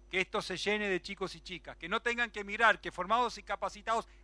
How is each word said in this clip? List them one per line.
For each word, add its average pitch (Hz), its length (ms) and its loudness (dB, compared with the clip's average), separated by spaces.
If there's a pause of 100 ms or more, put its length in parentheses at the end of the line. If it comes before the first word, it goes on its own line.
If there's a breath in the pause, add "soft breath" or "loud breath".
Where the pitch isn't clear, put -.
(100)
que 185 100 2
esto 190 220 0
se 185 160 -4
llene 208 320 0
de 180 100 2
chicos 196 340 -6
y 165 60 -16
chicas, 147 380 -12
que 165 100 -10
no 220 140 0
tengan 233 280 0
que 208 100 -6
emigrar, 208 400 4
que 170 120 -6
formados 214 460 0
y 202 40 -12
capacitados 208 640 -2 (180 soft breath)